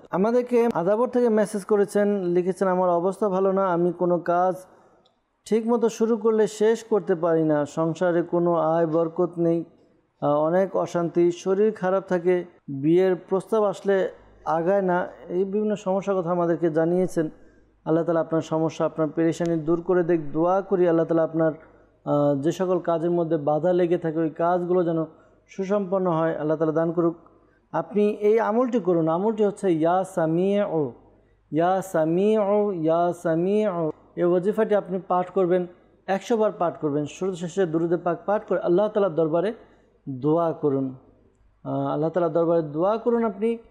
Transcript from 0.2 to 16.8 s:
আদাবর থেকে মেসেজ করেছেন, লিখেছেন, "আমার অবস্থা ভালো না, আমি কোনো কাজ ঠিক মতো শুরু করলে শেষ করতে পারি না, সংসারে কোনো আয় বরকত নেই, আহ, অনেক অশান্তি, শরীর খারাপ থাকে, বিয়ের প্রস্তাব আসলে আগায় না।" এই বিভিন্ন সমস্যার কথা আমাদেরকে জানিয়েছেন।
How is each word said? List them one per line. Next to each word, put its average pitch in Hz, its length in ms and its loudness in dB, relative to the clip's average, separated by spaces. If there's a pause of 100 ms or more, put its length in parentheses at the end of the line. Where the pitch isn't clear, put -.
আদাবর 214 340 0
থেকে 247 200 2
মেসেজ 208 360 0
করেছেন, 202 440 2
লিখেছেন, 185 600 0
"আমার 180 220 2
অবস্থা 185 380 0
ভালো 190 240 2
না, 190 140 2
আমি 175 260 2
কোনো 175 260 0
কাজ 175 360 2 (920)
ঠিক 220 220 0
মতো 233 220 2
শুরু 226 280 0
করলে 214 300 2
শেষ 220 380 0
করতে 190 300 0
পারি 165 300 2
না, 147 220 2
সংসারে 165 560 -2
কোনো 175 320 0
আয় 165 320 2
বরকত 165 520 -2
নেই, 170 260 0 (560)
আহ, 147 100 0
অনেক 175 460 0
অশান্তি, 175 560 0
শরীর 190 400 0
খারাপ 190 360 -2
থাকে, 180 360 0 (240)
বিয়ের 170 480 2
প্রস্তাব 190 480 -2
আসলে 196 460 0 (340)
আগায় 170 380 0
না।" 180 260 0 (200)
এই 180 160 -2
বিভিন্ন 208 300 -2
সমস্যার 190 420 -2
কথা 170 140 -2
আমাদেরকে 170 400 0
জানিয়েছেন। 165 600 0 (540)